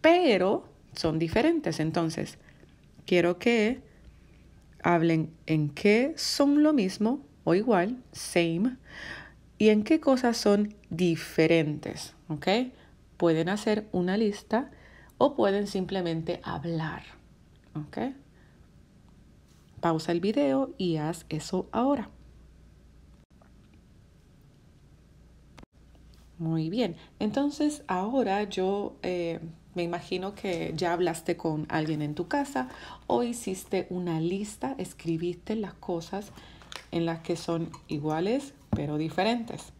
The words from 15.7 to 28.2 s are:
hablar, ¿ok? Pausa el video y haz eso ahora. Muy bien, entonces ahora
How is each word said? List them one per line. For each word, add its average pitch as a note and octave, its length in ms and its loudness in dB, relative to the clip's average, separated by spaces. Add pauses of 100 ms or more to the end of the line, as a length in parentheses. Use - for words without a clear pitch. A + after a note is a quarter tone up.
hablar, E3 600 -6 (720)
¿ok? F#3+ 400 -6 (1700)
Pausa E3 300 0
el E3+ 80 0
video C4+ 580 0
y F3 180 0
haz D#3 320 -4
eso D#3+ 440 -4
ahora. B3+ 360 0 (4000)
Muy D#3+ 320 -2
bien, G3+ 260 -2 (220)
entonces C#4+ 680 -2
ahora G3+ 580 0